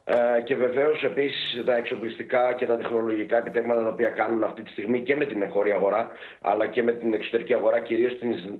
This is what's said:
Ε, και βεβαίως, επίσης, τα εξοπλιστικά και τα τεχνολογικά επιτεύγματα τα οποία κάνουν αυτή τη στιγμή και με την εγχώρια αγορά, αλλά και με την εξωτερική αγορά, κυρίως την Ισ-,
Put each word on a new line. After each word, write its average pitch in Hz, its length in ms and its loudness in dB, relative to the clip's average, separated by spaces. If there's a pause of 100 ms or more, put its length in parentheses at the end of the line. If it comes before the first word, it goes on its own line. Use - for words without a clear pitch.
Ε, 120 400 2
και 131 100 0
βεβαίως, 131 500 2
επίσης, 131 640 -2
τα 120 100 2
εξοπλιστικά 120 760 0
και 123 120 -2
τα 117 100 2
τεχνολογικά 113 600 0
επιτεύγματα 117 460 2
τα 110 60 0
οποία 113 200 0
κάνουν 110 360 0
αυτή 104 180 -4
τη - 80 -14
στιγμή 117 320 -2
και 143 140 0
με 147 100 0
την 104 160 -2
εγχώρια 101 320 2
αγορά, 98 360 2 (300)
αλλά 107 260 2
και 117 160 0
με 117 100 4
την 113 220 0
εξωτερική 117 400 0
αγορά, 113 260 2
κυρίως 117 380 0
την 120 120 -2
Ισ-, 98 300 -6